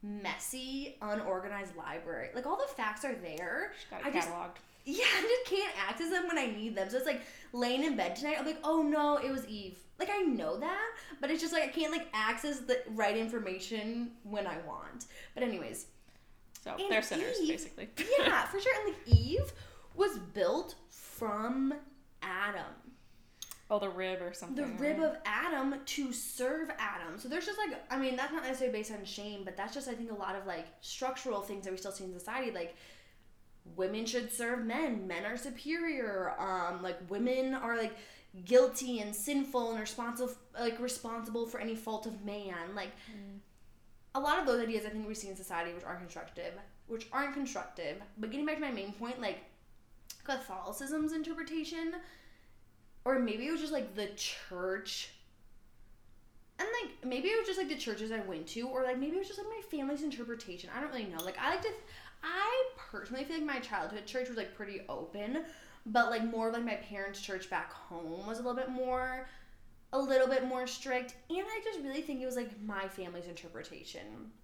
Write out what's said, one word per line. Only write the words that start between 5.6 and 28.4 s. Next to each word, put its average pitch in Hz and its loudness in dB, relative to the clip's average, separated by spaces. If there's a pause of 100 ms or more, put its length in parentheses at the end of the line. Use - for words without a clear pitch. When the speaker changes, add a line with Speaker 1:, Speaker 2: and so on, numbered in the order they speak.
Speaker 1:
access 320 0
them 359 2
when 330 2
I 262 2
need 214 -2
them. 196 0
So 240 2
it's 254 0
like, 277 2 (300)
laying 247 4
in 302 4
bed 175 2
tonight, 294 0
I'm 277 0
like, 311 -2
"Oh 320 6
no, 294 6
it 269 2
was 247 -2
Eve." 202 -8 (220)
Like, 370 0
I 403 2
know 196 4
that, 392 0 (240)
but 285 2
it's 320 2
just, 320 0
like, 320 4
I 269 -2
can't, 311 2
like, 330 0
access 240 2
the 247 4 (100)
right 214 4
information 226 -2
when 202 -2
I 165 -2
want. 165 -8 (280)
But 247 2
anyways. 180 -2 (760)
Speaker 2:
So, - -6
Speaker 1:
And 392 2
Speaker 2:
they're 220 6
sinners, 427 0
Speaker 1:
Eve 311 4
Speaker 2:
basically. - -2
<laughs> 453 4
Speaker 1:
Yeah, 294 6
for 392 -2
sure. 494 4
And, 415 0
like, - -12
Eve 247 10 (440)
was 370 4
built 196 2 (120)
from 240 0 (480)
Adam. 190 -2 (1000)
Speaker 2:
Oh, 208 6
the 202 2
rib 185 0
or 175 -4
something, 180 -6
Speaker 1:
The 247 0
rib 302 4
Speaker 2:
right? 320 6
Speaker 1:
of - -4
Adam 269 2
to 269 0
serve 262 0
Adam. 175 -4
So 247 -8
there's 320 0
just, 403 -2
like, 403 0 (120)
I 262 0
mean, 262 4
that's 285 0
not 311 0